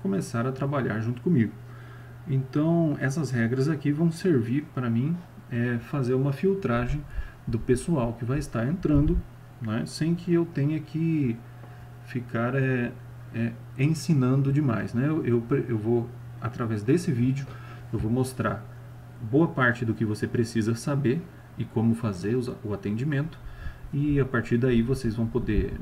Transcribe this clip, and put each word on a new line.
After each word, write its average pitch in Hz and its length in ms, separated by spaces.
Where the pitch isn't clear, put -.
começar 165 440
a 131 60
trabalhar 131 480
junto 117 220
comigo. 131 320
Então 151 720
essas 139 320
regras 127 380
aqui 147 240
vão 165 180
servir 143 600
para 127 160
mim, 127 260
é, 120 280
fazer 127 380
uma 135 180
filtragem 139 680
do 113 120
pessoal 120 560
que 117 100
vai 127 140
estar 123 300
entrando, 156 520
né, 110 260
sem 160 280
que 170 180
eu 170 140
tenha 151 340
que 156 560
ficar, 120 480
é, 131 380
é, 117 200
ensinando 135 760
demais, 113 400
né? 123 140
Eu, 156 180
eu, 117 180
eu 117 100
vou, 117 300
através 113 440
desse 160 280
vídeo, 131 360
eu 113 60
vou 110 140
mostrar 110 520
boa 156 160
parte 123 360
do 110 120
que 113 100
você 107 220
precisa 117 480
saber 139 480
e 127 80
como 113 300
fazer 101 400
os, 123 160
o 104 80
atendimento, 131 680
e 143 280
a 131 60
partir 120 340
daí 120 240
vocês 120 320
vão 113 100
poder, 113 560